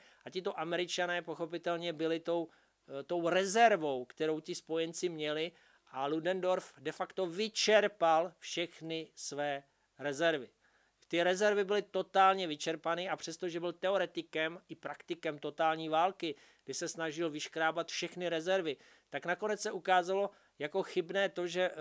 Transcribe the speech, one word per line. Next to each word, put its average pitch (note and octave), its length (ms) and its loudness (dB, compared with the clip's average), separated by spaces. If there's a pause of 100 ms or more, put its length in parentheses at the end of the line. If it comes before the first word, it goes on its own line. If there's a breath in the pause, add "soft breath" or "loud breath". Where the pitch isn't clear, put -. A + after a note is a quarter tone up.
(240 loud breath)
a E3+ 60 -14
tito F#3 300 -6
Američané F3 640 -2
pochopitelně E3+ 720 -4
byli D#3+ 280 0
tou, E3 280 -2 (520 soft breath)
eh, - 20 -10
tou E3+ 260 -2
rezervou, F#3 760 4
kterou D#3 360 -2
ti E3+ 140 -10
spojenci E3 540 -2
měli D#3 440 -2 (380 soft breath)
a C3+ 160 -4
Ludendorff F3+ 720 0
de C#3 140 -6
facto F#3+ 340 -4
vyčerpal F#3 1120 4
všechny D#3+ 760 -6
své C#3+ 480 -4 (360 soft breath)
rezervy. C#3+ 500 0 (600 soft breath)
Ty E3+ 140 2
rezervy G3+ 420 4
byly G3+ 180 2
totálně F#3+ 640 4
vyčerpány E3 640 -2
a D#3 80 -2
přestože E3 440 -6
byl F3 120 -2
teoretikem E3+ 960 -2
i D#3+ 60 -14
praktikem D3 640 -8
totální D#3+ 500 0
války, E3 460 0 (300 loud breath)
kdy C3+ 100 -10
se E3+ 140 -4
snažil D#3+ 420 -4
vyškrábat D#3+ 580 -2
všechny F3+ 400 -6
rezervy, E3 480 0 (340 loud breath)
tak C#3 160 -8
nakonec G3+ 340 -2
se G#3+ 120 -4
ukázalo F#3+ 580 2 (280 soft breath)
jako D3+ 240 -2
chybné F#3 460 0
to, F3+ 180 -4
že F3+ 240 0 (100)